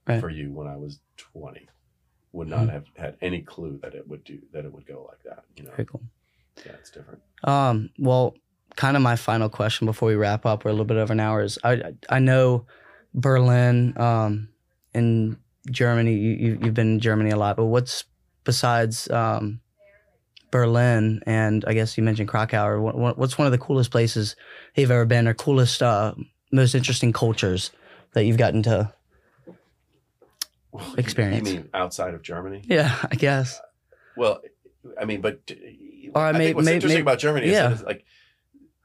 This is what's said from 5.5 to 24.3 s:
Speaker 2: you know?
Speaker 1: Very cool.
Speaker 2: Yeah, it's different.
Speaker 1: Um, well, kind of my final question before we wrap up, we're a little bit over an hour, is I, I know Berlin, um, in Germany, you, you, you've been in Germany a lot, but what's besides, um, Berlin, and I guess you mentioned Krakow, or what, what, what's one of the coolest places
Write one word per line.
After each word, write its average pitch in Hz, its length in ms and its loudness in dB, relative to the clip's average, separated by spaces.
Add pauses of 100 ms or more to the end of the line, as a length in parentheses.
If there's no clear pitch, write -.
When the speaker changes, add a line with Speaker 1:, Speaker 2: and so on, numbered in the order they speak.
Speaker 2:
you 73 80 -20
know? - 60 -20
Speaker 1:
Very - 160 -8
cool. 131 160 -16 (640)
Speaker 2:
Yeah, - 80 -20
it's - 180 -20
different. - 300 -20 (240)
Speaker 1:
Um, 131 540 0
well, 127 360 2 (420)
kind 139 200 2
of 139 80 2
my 120 100 2
final 113 340 -2
question 107 380 -4
before 110 220 0
we 107 80 2
wrap 104 300 0
up, 110 180 -2
we're 113 60 -2
a 107 40 0
little 107 120 0
bit 110 100 -2
over 110 160 -2
an 110 80 0
hour, 107 220 0
is 101 200 -6
I, 120 320 0 (140)
I 131 100 2
know 131 480 4 (460)
Berlin, 123 880 4
um, 110 480 0 (460)
in 113 420 0 (340)
Germany, 117 460 2
you, 107 160 0
you, 113 300 -2
you've 113 120 0
been 110 200 2
in 107 60 0
Germany 110 300 2
a 104 60 0
lot, 104 200 0
but 113 100 0
what's 123 360 -2 (400)
besides, 117 680 0
um, 113 500 -2 (920)
Berlin, 117 760 4
and 110 400 0
I 113 80 0
guess 110 240 -2
you 113 60 2
mentioned 110 240 0
Krakow, 107 380 0
or 107 140 0
what, 110 160 -4
what, 120 220 -2
what's 127 200 -2
one 147 80 4
of 131 60 4
the 123 60 4
coolest 127 340 0
places 110 420 0 (400)